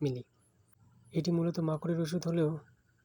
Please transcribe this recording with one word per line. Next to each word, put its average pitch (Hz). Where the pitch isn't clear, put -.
মিলি। 127
এটি 165
মূলত 170
মাকড়ের 160
ওষুধ 165
হলেও 165